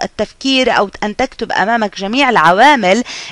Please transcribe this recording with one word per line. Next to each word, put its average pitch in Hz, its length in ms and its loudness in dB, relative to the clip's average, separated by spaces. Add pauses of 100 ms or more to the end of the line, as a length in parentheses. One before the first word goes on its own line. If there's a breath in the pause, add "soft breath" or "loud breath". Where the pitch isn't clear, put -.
التفكير 254 720 -2
أو 196 140 0 (120)
أن 208 140 -6
تكتب 254 360 -6
أمامك 214 460 -2
جميع 240 320 -2
العوامل، 208 760 4 (280 loud breath)